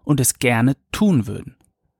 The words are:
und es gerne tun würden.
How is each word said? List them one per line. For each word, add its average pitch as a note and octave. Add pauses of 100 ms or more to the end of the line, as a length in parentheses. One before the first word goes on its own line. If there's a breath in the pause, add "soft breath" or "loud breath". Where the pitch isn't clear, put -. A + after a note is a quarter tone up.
und C#3
es -
gerne B2 (160)
tun E3
würden. - (440)